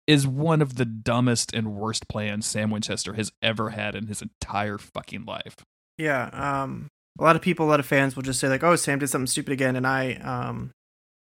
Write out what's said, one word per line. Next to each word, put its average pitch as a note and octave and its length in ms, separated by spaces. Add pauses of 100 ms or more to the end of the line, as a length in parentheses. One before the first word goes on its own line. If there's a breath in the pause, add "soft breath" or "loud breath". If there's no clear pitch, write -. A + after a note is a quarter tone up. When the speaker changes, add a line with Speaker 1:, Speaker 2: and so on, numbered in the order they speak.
Speaker 1:
is C#3+ 200
one D#3 360
of C3 140
the B2+ 100
dumbest A#2 640
and A2 220
worst G#2+ 340
plans G#2+ 380
Sam G#2+ 240
Winchester G#2 440
has G#2 160 (120)
ever A2 280
had G#2 240
in G2+ 120
his G#2+ 160
entire G#2 560
fucking - 480
life. - 300 (420)
Speaker 2:
Yeah, C#3 340
um, C3+ 540 (320)
a - 60
lot D#3+ 120
of D#3+ 60
people, E3+ 240
a - 20
lot D3+ 120
of C3 60
fans C#3 300
will C3+ 60
just B2+ 180
say, C#3 80
like, C3 140
"Oh, E3+ 140
Sam C#3 240
did C#3+ 80
something C3 180
stupid C#3+ 260
again," C3 240
and B2+ 100
I, C3 280
um, B2 560 (540)